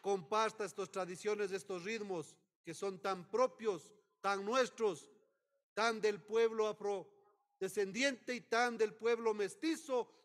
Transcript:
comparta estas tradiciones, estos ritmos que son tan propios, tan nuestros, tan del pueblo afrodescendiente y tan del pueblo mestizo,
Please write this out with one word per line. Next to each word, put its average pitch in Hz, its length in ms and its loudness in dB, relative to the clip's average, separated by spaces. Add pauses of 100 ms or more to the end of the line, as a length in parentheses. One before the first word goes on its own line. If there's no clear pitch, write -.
comparta 208 640 0
estas 185 260 -6
tradiciones, 196 640 -2
estos 185 320 -6
ritmos 196 540 -6 (260)
que 165 100 -10
son 190 280 -6
tan 185 280 -2
propios, 220 640 0 (280)
tan 196 240 0
nuestros, 220 680 0 (640)
tan 220 260 2
del 208 220 2
pueblo 220 460 2
afrodescendiente 202 1700 -2
y 233 80 -6
tan 233 360 2
del 214 160 2
pueblo 226 400 2
mestizo, 247 760 -2 (160)